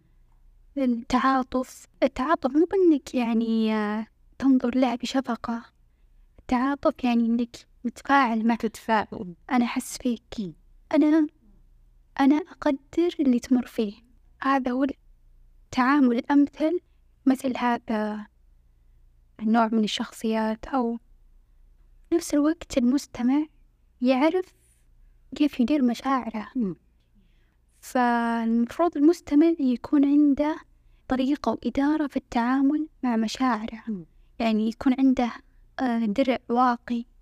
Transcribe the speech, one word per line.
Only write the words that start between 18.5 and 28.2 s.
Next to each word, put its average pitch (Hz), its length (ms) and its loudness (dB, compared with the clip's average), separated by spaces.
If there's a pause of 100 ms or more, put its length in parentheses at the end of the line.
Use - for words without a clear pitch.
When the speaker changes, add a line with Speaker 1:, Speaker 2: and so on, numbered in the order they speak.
Speaker 1:
النوع 220 280 2
من 220 160 0
الشخصيات. 220 800 -4
أو 233 340 -4 (1120)
نفس 339 200 -2
الوقت 294 440 0
المستمع 262 680 0 (560)
يعرف 294 440 2 (920)
كيف - 240 0
يدير 277 240 2
مشاعره. 233 720 -2
Speaker 2:
مم. 202 200 -4 (1080)
Speaker 1:
فالمفروض 233 1160 0